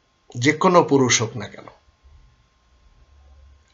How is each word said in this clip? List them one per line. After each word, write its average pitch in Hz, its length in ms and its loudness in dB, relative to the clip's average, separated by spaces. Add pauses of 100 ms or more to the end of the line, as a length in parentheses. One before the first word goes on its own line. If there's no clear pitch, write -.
(360)
যে 131 160 2
কোনো 175 320 2
পুরুষ 127 380 0
হোক 117 140 -8
না 98 120 -12
কেন। - 160 -20 (2000)